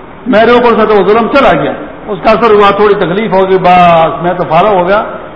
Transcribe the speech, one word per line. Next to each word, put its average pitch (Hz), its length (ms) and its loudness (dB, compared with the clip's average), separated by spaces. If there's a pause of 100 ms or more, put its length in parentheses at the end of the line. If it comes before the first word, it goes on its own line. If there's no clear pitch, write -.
(280)
میرے 220 240 2
اوپر 240 280 2
سے 214 80 0
تو 208 140 2
وہ 180 60 -2
ظلم 214 240 0
چلا 196 320 0
گیا، - 80 -4 (360)
اس 196 180 -8
کا 226 60 2
اثر 208 240 2
ہوا، 202 140 4
تھوڑی 202 260 2
تکلیف 185 380 -4
ہوگی، 190 240 2
بس 170 640 2
میں 175 160 -4
تو 175 120 -6
فارغ 180 320 0
ہو 175 60 -4
گیا، 208 160 -2 (320)